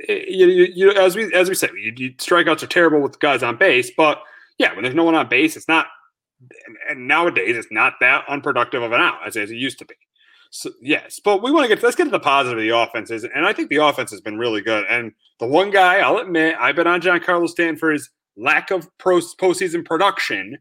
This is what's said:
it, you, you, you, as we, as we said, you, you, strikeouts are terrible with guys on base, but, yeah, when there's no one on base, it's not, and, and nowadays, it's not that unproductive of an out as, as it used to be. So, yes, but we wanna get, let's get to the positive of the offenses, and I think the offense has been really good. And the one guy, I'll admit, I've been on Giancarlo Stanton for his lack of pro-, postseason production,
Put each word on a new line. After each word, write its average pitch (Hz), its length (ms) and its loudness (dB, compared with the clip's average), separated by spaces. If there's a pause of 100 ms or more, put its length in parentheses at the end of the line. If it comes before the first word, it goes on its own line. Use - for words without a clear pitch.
it, - 200 -4
you, 185 180 6
you, 180 260 6
you, 190 180 4
as 185 240 4
we, 214 180 -4
as 180 160 2
we 185 60 -4
said, - 200 -2
you, 107 200 -10
you, 127 180 -10
strikeouts 165 500 0
are - 40 -12
terrible 160 320 4
with 135 200 -4
guys 135 240 2
on 117 140 -2
base, 127 380 2
but, 151 280 2 (340)
yeah, - 160 2
when 98 100 -10
there's 127 120 -2
no 165 80 2
one 165 100 4
on 135 160 0
base, 143 260 2
it's - 120 -20
not, 156 180 2 (540)
and, - 380 -20 (120)
and 131 180 -10
nowadays, 143 480 0
it's 110 140 -8
not 113 300 0
that 131 280 2
unproductive 135 540 -2
of 117 100 -4
an 123 100 2
out 170 240 -2
as, 107 120 -10
as 104 140 -6
it 117 40 -14
used 127 240 -8
to - 60 -18
be. - 80 -20 (560)
So, - 220 -12 (100)
yes, 143 420 -6
but 202 200 0
we 262 80 -2
wanna 294 160 4
get, 214 160 0
let's 233 120 2
get 349 100 0
to 294 40 -4
the 190 100 -2
positive 135 380 0
of 110 60 -4
the 113 120 0
offenses, 113 480 -4
and 127 220 -4
I 208 80 0
think 330 160 -8
the 147 160 2
offense 135 240 -2
has 98 120 -16
been 107 180 -10
really 113 220 -2
good. 107 280 -2
And 117 220 -4 (280)
the 117 80 -4
one 180 220 2
guy, 190 300 4
I'll 156 180 2
admit, 165 420 0
I've 131 160 0
been 170 120 2
on 175 140 2
Giancarlo 175 460 0
Stanton 165 300 -2
for 160 140 0
his 143 180 -4 (260)
lack 147 360 -2
of 180 260 -4
pro-, 180 220 2
postseason 175 640 -2
production, 143 760 -2